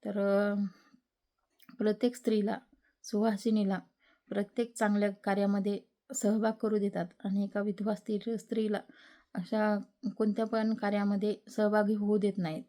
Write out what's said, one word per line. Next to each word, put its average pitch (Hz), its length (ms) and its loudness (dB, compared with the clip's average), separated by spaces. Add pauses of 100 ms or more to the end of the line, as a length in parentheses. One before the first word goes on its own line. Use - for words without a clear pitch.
तर, 208 140 -4
अ, 202 440 2 (1160)
प्रत्येक 214 380 0
स्त्रीला, 214 420 0 (440)
सुवासिनीला 208 760 0 (500)
प्रत्येक 226 480 -4
चांगल्या 208 340 2
कार्यामध्ये 202 720 0 (340)
सहभाग 220 380 2
करू 220 260 0
देतात 190 280 -2 (180)
आणि 196 200 0
एका 196 160 -6
विधवा 208 340 -2
स्त्री, 214 440 -4
स्त्रीला 220 420 -2 (540)
अशा 214 440 0 (400)
कोणत्या 214 280 0
पण 220 280 0
कार्यामध्ये 202 600 0 (120)
सहभागी 214 460 2
होऊ 208 240 2
देत 202 200 2
नाहीत. 165 300 -4